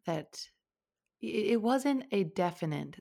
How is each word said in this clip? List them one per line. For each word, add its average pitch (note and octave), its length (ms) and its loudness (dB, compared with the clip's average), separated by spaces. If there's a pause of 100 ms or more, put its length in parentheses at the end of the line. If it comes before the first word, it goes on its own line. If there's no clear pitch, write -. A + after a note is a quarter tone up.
that - 420 -6 (720)
it, A3+ 60 -8
it A3+ 360 2
wasn't C4 500 2
a G3 120 2
definite D#3 760 -2